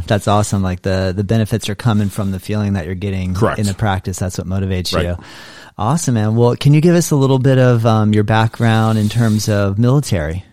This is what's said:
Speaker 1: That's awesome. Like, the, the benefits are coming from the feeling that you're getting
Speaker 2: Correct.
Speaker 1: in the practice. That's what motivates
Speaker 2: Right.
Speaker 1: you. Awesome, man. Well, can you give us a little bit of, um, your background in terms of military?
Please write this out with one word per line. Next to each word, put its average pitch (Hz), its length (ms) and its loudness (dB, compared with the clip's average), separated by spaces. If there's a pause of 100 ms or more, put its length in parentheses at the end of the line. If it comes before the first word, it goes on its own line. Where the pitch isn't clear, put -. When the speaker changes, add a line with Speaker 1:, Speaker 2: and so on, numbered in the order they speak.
Speaker 1:
That's 101 200 0
awesome. 101 360 0
Like, 90 180 -4
the, 95 340 -2
the 101 80 -2
benefits 110 460 -2
are 101 60 -6
coming 107 340 0
from 98 220 -4
the 92 80 -6
feeling 101 340 -4
that 95 140 -4
you're 92 80 -6
getting 92 400 -4
Speaker 2:
Correct. 104 240 0
Speaker 1:
in 104 80 -2
the 98 80 -2
practice. 95 420 -4
That's 92 220 -6
what 90 80 -8
motivates 92 480 -4
Speaker 2:
Right. 85 100 -2
Speaker 1:
you. 87 100 -4 (600)
Awesome, 123 380 -2
man. 107 200 0
Well, 120 200 2
can 143 180 4
you 151 80 4
give 170 140 4
us 175 160 0
a 156 40 2
little 135 240 4
bit 127 200 4
of, 123 260 4
um, 110 280 2
your 107 100 4
background 110 760 0
in 104 120 0
terms 107 380 0
of 101 300 0
military? 107 760 0